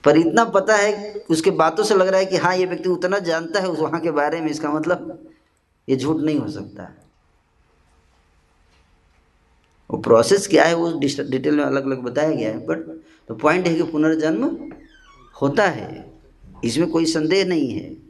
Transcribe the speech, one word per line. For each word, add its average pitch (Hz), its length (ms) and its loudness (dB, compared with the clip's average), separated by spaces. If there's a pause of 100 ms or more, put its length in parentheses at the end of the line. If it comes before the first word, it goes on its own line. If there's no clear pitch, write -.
पर 147 140 8
इतना 170 280 4
पता 202 300 2
है, 202 380 0
उसके 165 380 0
बातों 165 320 2
से 208 120 2
लग 185 120 4
रहा 190 120 4
है 190 60 2
कि 185 120 -2
हाँ, 180 200 2
ये 185 80 2
व्यक्ति 180 240 -4
उतना 180 300 0
जानता 165 400 -2
है 185 80 -2
उस 156 120 -4
वहाँ 156 220 -2
के 165 100 -2
बारे 151 300 0
में, 156 100 -2
इसका 151 200 -4
मतलब 156 580 -4 (600)
ये 135 60 4
झूठ 147 220 -2
नहीं 147 220 0
हो 104 120 -6
सकता। 90 440 -14 (3000)
वो - 60 -4
प्रोसेस 117 500 4
क्या 151 180 4
है 170 80 2
वो 165 260 -2
डिस-, 139 300 -4
डिटेल 139 260 -2
में 147 80 0
अलग-अलग 135 360 -2
बताया 147 320 -2
गया 110 180 -2
है, 110 180 -8
but 160 100 -2 (500)
तो 117 80 -10
पॉइंट 165 320 0
है 165 80 2
कि 160 80 0
पुनर्जन्म 160 880 -2 (680)
होता 139 280 2
है। 107 460 -10 (500)
इसमें 151 240 0
कोई 165 160 0
संदेह 160 400 0
नहीं 151 260 -2
है। - 260 -10 (120)